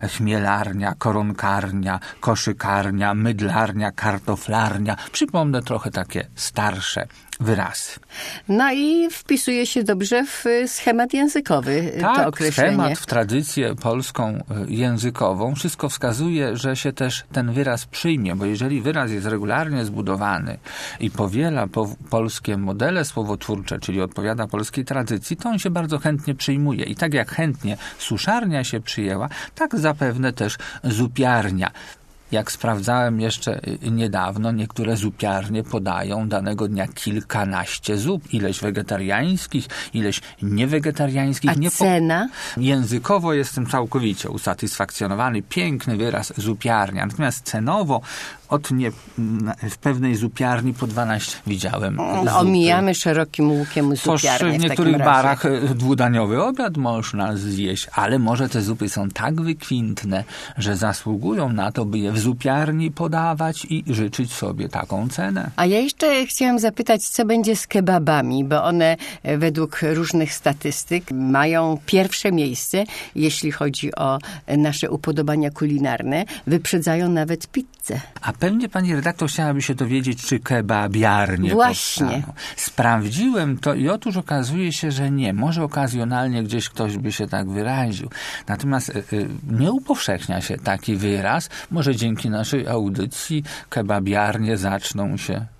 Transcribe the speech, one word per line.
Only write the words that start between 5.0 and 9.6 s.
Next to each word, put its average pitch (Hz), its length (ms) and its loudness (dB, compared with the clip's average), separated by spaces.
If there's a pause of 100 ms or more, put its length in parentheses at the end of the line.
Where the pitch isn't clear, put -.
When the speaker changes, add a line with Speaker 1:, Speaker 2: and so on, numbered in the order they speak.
Speaker 1:
Przypomnę 147 500 0
trochę 113 280 -4
takie - 440 -4
starsze - 720 -2 (340)
wyrazy. 101 500 0 (580)
Speaker 2:
No 247 240 4
i 311 380 2
wpisuje 254 560 0